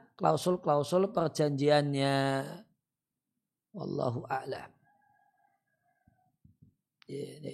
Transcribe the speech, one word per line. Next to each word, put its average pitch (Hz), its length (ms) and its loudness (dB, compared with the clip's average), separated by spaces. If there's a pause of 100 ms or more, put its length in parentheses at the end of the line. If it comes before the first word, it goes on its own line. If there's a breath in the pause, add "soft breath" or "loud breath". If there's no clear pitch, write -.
(140)
klausul-klausul 175 960 2
perjanjiannya. 143 1400 2 (1300)
Wallahu 139 560 -4
a'lam. - 400 -6 (2500)
Ya, 143 440 -10